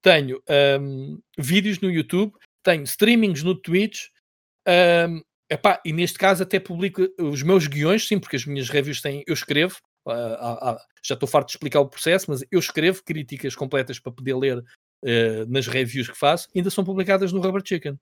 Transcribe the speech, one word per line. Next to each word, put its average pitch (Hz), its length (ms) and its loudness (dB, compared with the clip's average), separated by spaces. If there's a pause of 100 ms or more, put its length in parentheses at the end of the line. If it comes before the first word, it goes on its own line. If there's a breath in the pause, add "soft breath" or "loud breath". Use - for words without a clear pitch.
tenho, 143 400 4 (380)
hum, 139 400 -10 (180)
vídeos 185 420 0
no 185 120 0
YouTube, 180 400 0 (320 soft breath)
tenho 165 200 2
streamings 208 600 2
no 180 120 0
Twitch, 190 500 -2 (1040)
hum, 165 120 -8 (280)
epá, 180 360 2
e 156 80 -4
neste 170 260 -2
caso 190 240 2
até 185 160 -2
publico 185 420 -4 (180)
os 143 220 -4
meus 170 260 4
guiões, 151 400 0
sim, 202 120 2
porque - 160 -8
as 123 100 -4
minhas 139 240 -6
reviews 143 320 -2
têm, 143 240 -8
eu 165 80 -2
escrevo, 151 440 0 (300)
ah, 117 40 -6 (280)
ah, 120 320 -4
ah, 113 140 -8 (180)
já - 100 -4
estou 127 160 -4
farto 143 180 2
de - 60 -10
explicar 151 260 -2
o 135 100 2
processo, 180 400 -2
mas 139 220 -4
eu 180 80 2
escrevo 170 440 -2
críticas 143 520 -8
completas 131 420 -4
para - 140 -14
poder 127 240 -6
ler, 127 280 -2 (400 soft breath)
eh, 113 420 0
nas 123 220 -2
reviews 123 420 -4
que - 80 -18
faço, 156 380 2
ainda 185 140 0
são 190 140 -2
publicadas 190 480 0
no 190 100 -2
Rubber 190 240 -2
Chicken. 147 360 -6